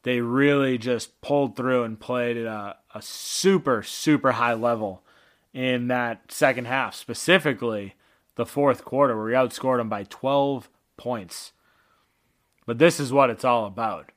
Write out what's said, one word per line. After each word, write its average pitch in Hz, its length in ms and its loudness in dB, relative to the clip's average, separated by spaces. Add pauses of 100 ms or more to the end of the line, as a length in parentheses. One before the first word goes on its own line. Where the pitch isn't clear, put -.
They 123 160 0
really 131 580 2
just 117 440 -6
pulled 139 340 0
through 127 280 0
and 110 160 -8
played 120 360 -4
at 117 120 -6
a, 104 280 -10 (200)
a 107 60 -12
super, 143 840 0
super 139 500 2
high 117 220 0
level 110 480 -2 (500)
in 127 360 -2
that 123 420 -4
second 127 340 2
half, 123 300 -4
specifically 120 960 0 (420)
the 117 100 -2
fourth 143 380 0
quarter, 131 320 2
where 110 100 -6
we 113 80 -2
outscored 127 440 0
them 113 120 -2
by 104 160 -6
twelve 139 640 -2 (280)
points. 110 540 -10 (1120)
But 117 140 -6
this 165 200 6
is 127 140 -4
what 135 160 6
it's 110 160 -4
all 120 200 2
about 98 500 -6